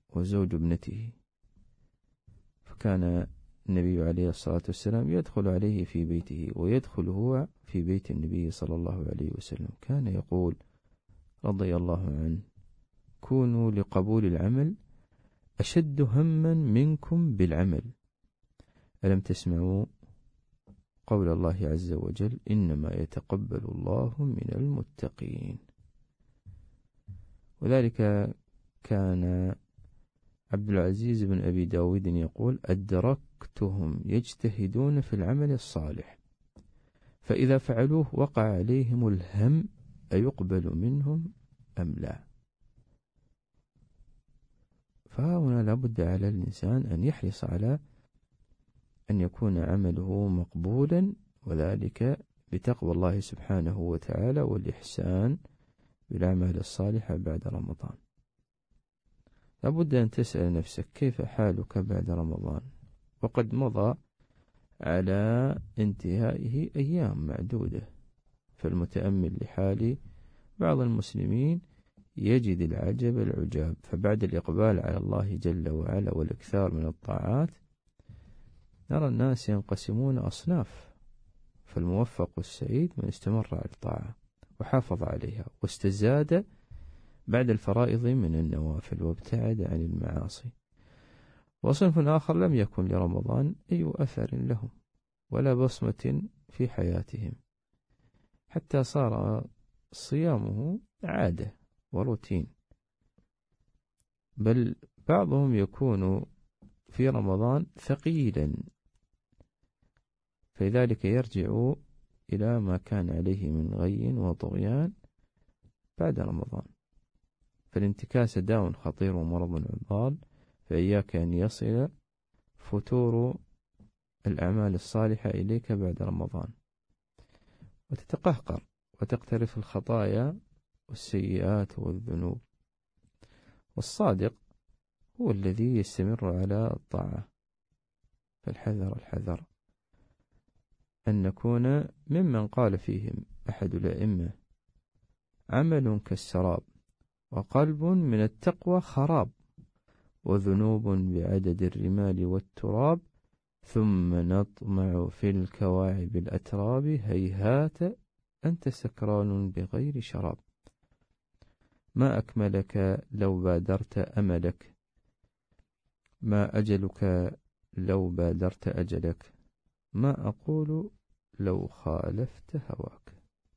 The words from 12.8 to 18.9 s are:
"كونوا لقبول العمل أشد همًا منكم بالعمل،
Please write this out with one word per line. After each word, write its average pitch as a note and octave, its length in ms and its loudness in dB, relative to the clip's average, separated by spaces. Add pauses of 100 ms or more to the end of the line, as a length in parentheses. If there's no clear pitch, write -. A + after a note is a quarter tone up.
"كونوا A#2+ 500 2
لقبول G#2 540 2
العمل A#2+ 500 2 (840)
أشد D3 420 2
همًا D#3 520 4
منكم D3+ 840 4
بالعمل، F2 460 4 (1200)